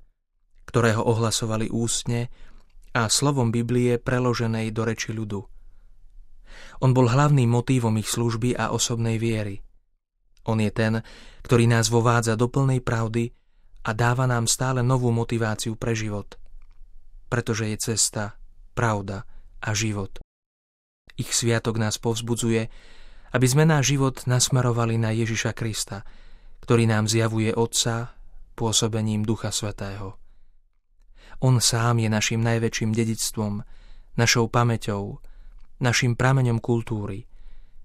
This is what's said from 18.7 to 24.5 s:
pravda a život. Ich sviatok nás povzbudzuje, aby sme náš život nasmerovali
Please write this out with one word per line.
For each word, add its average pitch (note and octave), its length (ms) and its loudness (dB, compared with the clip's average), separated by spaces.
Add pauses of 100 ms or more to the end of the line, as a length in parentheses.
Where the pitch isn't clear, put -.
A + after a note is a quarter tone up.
pravda G#2 560 -2 (320)
a G#2+ 160 -2
život. G#2 400 -2 (1000)
Ich - 160 -4
sviatok A2+ 480 0
nás G#2+ 160 -2
povzbudzuje, A2+ 640 0 (720)
aby B2+ 160 4
sme D3+ 160 6
náš D3 240 4
život C3+ 400 0
nasmerovali A#2+ 720 2